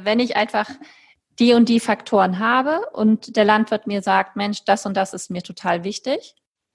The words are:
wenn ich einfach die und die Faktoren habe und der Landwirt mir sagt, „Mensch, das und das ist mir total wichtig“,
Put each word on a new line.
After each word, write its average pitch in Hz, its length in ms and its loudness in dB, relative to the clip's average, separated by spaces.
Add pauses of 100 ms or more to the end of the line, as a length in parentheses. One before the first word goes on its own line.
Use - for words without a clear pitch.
wenn 214 160 2
ich 247 160 -2
einfach 208 340 -2 (680)
die 240 160 6
und 233 140 6
die 233 120 2
Faktoren 190 580 0
habe 262 420 0 (120)
und 220 440 0
der 214 80 4
Landwirt 214 420 0
mir 202 160 -4
sagt, 190 340 0
„Mensch, 208 300 -4
das 202 200 0
und 196 100 -6
das 190 180 -2
ist - 160 -12
mir 175 120 -6
total 175 420 -6
wichtig“, 254 500 -8 (400)